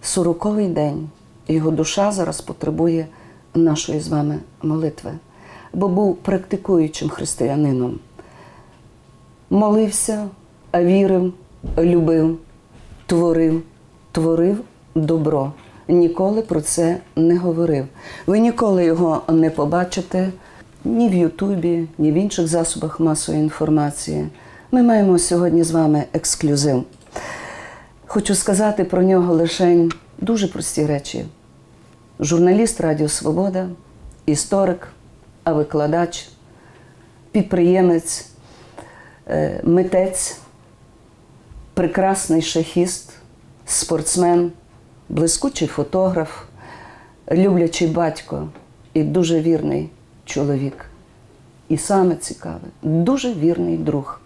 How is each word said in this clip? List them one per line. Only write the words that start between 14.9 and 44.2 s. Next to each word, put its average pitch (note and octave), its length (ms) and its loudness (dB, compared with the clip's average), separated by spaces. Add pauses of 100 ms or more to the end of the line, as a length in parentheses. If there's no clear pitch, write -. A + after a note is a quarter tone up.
добро. D3+ 580 0 (360)
Ніколи F#3 540 2
про E3+ 180 -2
це E3+ 360 0 (200)
не E3+ 220 4
говорив. E3 480 0 (400)
Ви G3 120 2
ніколи A3+ 460 2
його E3 440 2
не D#3+ 220 4
побачите F3+ 800 -2 (540)
ні A#3 240 2
в F#3+ 60 2
Ютубі, E3+ 760 0 (100)
ні D3+ 140 2
в - 20 0
інших F#3 340 0
засобах D#3+ 520 -2
масової D#3 440 0
інформації. D3+ 840 -2 (420)
Ми B3+ 120 4
маємо G#3 360 4
сьогодні E3+ 460 2
з E3 60 -2
вами D#3 420 2
ексклюзив. C#3+ 720 0 (1200)
Хочу G3+ 280 -2
сказати G#3 500 0
про F3+ 180 0
нього F3+ 320 4
лише E3+ 540 4 (300)
дуже G3+ 300 0
прості - 380 -4
речі. - 380 -4 (960)
Журналіст F3+ 600 2
Радіо D3+ 280 0
Свобода, F#3 600 -2 (580)
історик, F#3 600 0 (560)
а E3 80 0
викладач, D3+ 760 -2 (1040)
підприємець, F3+ 960 2 (1000)
е, - 360 -2
митець, F#3 720 0 (1400)
прекрасний F#3 680 0
шахіст, F3 720 -2 (540)
спортсмен, F3 840 0 (560)